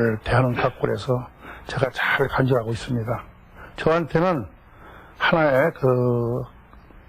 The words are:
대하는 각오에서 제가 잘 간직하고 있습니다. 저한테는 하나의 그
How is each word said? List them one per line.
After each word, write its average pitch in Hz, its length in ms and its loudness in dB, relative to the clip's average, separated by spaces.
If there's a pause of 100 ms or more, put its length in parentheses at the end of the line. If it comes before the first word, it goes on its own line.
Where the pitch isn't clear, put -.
(240)
대하는 123 300 2
각오에서 123 760 -2 (380)
제가 131 260 -2
잘 - 360 0
간직하고 123 420 0
있습니다. 117 520 -4 (540)
저한테는 165 680 0 (720)
하나의 156 560 4
그 123 680 0 (680)